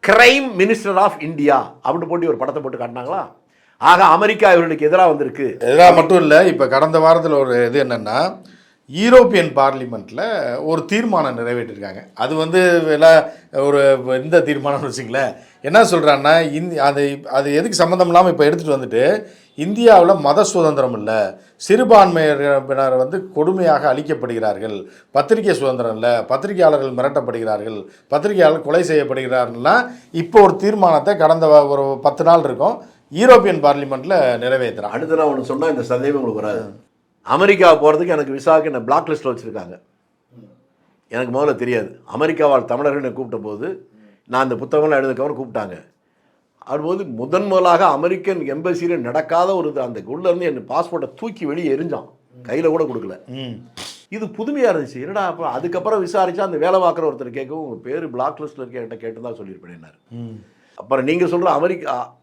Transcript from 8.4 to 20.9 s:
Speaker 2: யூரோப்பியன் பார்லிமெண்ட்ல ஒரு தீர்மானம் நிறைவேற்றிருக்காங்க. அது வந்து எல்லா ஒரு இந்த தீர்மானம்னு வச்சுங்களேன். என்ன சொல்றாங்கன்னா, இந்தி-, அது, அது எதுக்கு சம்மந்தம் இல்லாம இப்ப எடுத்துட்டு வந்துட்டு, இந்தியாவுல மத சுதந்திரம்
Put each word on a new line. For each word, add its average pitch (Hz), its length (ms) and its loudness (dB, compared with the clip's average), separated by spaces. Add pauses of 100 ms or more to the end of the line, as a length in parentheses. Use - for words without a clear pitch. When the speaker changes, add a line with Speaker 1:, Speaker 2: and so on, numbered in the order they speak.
Speaker 2:
யூரோப்பியன் 214 580 6
பார்லிமெண்ட்ல 127 680 -4 (400)
ஒரு 160 220 -2
தீர்மானம் 185 520 -2
நிறைவேற்றிருக்காங்க. 113 640 -8 (120)
அது 135 220 -4
வந்து 170 520 2
எல்லா 156 420 6 (220)
ஒரு 139 480 2 (240)
இந்த 160 160 2
தீர்மானம்னு 143 500 -4
வச்சுங்களேன். 120 460 -6 (260)
என்ன 180 220 4
சொல்றாங்கன்னா, 156 680 2
இந்தி-, 165 240 -8
அது, 143 440 0 (100)
அது 139 240 -2
எதுக்கு 190 200 -2
சம்மந்தம் 180 340 2
இல்லாம 175 220 6
இப்ப 151 160 2
எடுத்துட்டு 156 320 0
வந்துட்டு, 131 480 0 (340)
இந்தியாவுல 196 600 4
மத 147 240 2
சுதந்திரம் 143 500 0